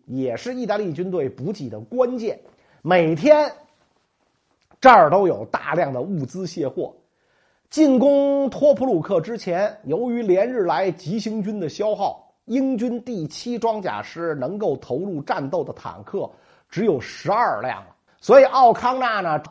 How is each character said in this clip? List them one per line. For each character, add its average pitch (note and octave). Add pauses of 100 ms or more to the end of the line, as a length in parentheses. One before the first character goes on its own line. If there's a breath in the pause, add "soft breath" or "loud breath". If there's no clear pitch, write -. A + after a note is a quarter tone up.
也 C3
是 B3
意 B3+
大 G#3
利 F#3+
军 F3+
队 D#3+
补 D#3
给 D#3+
的 G#2+
关 B3
键。 A3 (420 soft breath)
每 E3
天 D4 (1300)
这 C4
儿 F#3
都 F#3+
有 A2+
大 -
量 D#3+
的 B2+
物 D#3+
资 F3+
卸 D#3
货。 C3+ (720)
进 C#4
攻 C#4
托 C#4+
普 B3+
鲁 G3
克 F3+
之 G#3+
前， F#3
由 G3
于 A#3+
连 F#3+
日 B3+
来 F3
急 F3+
行 G#3+
军 G#3
的 E3+
消 G3+
耗， - (120)
英 C4
军 A#3+
第 G#3
七 A#3+
装 G#3+
甲 A2
师 D#3+
能 C#3+
够 F#3+
投 C3
入 F3+
战 D3+
斗 D#3+
的 C3+
坦 -
克 F#3 (400 soft breath)
只 F#3+
有 D#3
十 -
二 G3
辆 A2+
了， G2 (320)
所 C4
以 C4+
奥 A3+
康 B3+
纳 A3+
呢， D#3